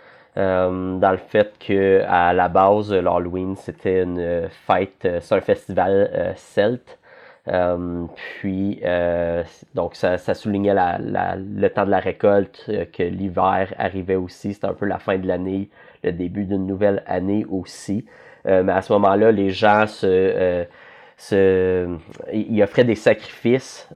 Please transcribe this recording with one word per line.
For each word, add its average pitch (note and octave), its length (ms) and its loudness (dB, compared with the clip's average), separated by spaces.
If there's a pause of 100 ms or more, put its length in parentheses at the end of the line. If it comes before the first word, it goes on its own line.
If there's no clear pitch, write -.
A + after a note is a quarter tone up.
(360)
Euh, F#2 640 0
dans F#2+ 120 4
le F#2 80 0
fait G#2 400 0
que, G2 500 4
à F2 240 4
la F2+ 160 2
base, G2+ 440 4
l'Halloween, F2+ 640 -2
c'était F#2 460 -2
une F2 460 -4 (180)
fête, F#2+ 380 -2
euh, F2 160 -2
c'est - 140 -4
un F#2+ 60 2
festival, G2 760 0
euh, F2+ 220 -2
celte. - 640 -4 (500)
Euh, F2 560 -2 (340)
puis, G2 460 -4
euh, F2 580 0 (320)
donc, F2 220 -4
ça, F2+ 220 0
ça G2 160 -4
soulignait G2+ 400 0
la, F2+ 260 0
la, F#2 360 -4
le G2 340 -2
temps G#2 140 0
de G2 60 -2
la G2 80 2
récolte, G2 680 0
euh, G#2 160 -4
que - 180 -8
l'hiver F#2 720 -2
arrivait F#2+ 380 -4
aussi. F#2 400 -6
C'était - 140 -6
un F#2+ 60 -4
peu - 120 -6
la F#2 140 -2
fin G2 180 -2
de F#2 80 -6
l'année, F#2 420 -4 (360)
le F2+ 80 -2
début F2+ 320 -6
d'une F#2+ 220 -4
nouvelle G2 400 -2
année F#2+ 440 -2
aussi. F#2+ 540 -6 (420)
Euh, F#2+ 160 4
mais F#2+ 100 0
à F#2 100 0
ce - 100 -2
moment-là, G#2 400 4
les G2 180 0
gens G#2 380 4
se, - 180 -6
euh, F#2 580 2 (520)
se, F#2 720 2 (440)
ils G#2+ 300 0
offraient A2 220 2
des A#2 100 2
sacrifices - 1000 -2